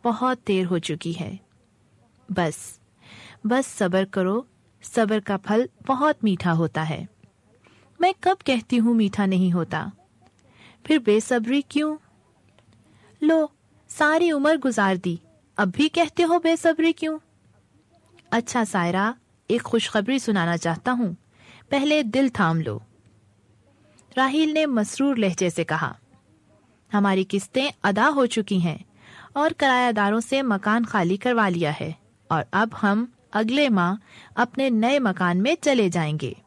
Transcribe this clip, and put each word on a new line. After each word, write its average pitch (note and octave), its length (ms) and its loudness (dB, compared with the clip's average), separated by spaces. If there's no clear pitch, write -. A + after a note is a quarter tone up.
बहुत B3 440 -2
देर F#3 180 2
हो F3 140 0
चुकी E3 340 -6
है। F3+ 260 -10
बस, - 480 -4
बस B3+ 220 0
सब्र F#3+ 380 0
करो, G3 420 -4
सब्र A3 380 -2
का G3+ 180 -2
फल A3 320 0
बहुत C#4+ 360 0
मीठा F#3 280 0
होता E3 320 -2
है।" D#3+ 240 -6
"मैं F#4 120 4
कब F#4+ 220 2
कहती B3 320 0
हूँ A#3 180 4
मीठा G#3 300 2
नहीं F#3 260 2
होता? E3+ 400 -4
फिर D#4 140 2
बेसब्री A#3 640 0
क्यों? D4+ 360 -4
लो, D#4 280 4
सारी D#4+ 420 2
उम्र D4+ 260 2
गुजार G#3 400 0
दी, F3 220 -4
अब G3+ 120 2
भी D4 200 0
कहते E4+ 340 0
हो E4+ 160 2
बेसब्री E4 540 2
क्यों?" D#4 260 -6
"अच्छा A#3 320 -2
सायरा, G3 520 0
एक A#3 100 0
खुशखबरी A3+ 580 -2
सुनाना E3+ 380 0
चाहता E3 340 -4
हूँ, A3+ 260 -2
पहले D4 320 2
दिल B3+ 260 0
थाम E3 320 0
लो," A2 220 -6
राहील D4 360 2
ने D#4 120 2
मसरूर C4+ 520 0
लहजे F#3 320 0
से E3 140 -4
कहा। D#3 360 -4
"हमारी G3 300 2
किस्तें C4 480 -4
अदा G#3 220 2
हो C#4 200 2
चुकी G#3 340 -2
हैं E3+ 260 -4
और D4+ 180 0
किरायादारों A#3+ 680 2
से C4+ 220 -2
मकान A3+ 440 0
खाली F#3+ 320 0
करवा A3+ 320 2
लिया E3+ 220 -2
है D#3+ 280 -8
और D#3 220 0
अब A3 200 0
हम G#3+ 400 -2
अगले B3 360 0
माह F#3+ 280 2
अपने C4 320 0
नए A#3+ 300 2
मकान F3+ 380 0
में C4 260 0
चले A#3+ 260 2
जाएंगे।" D3+ 580 -4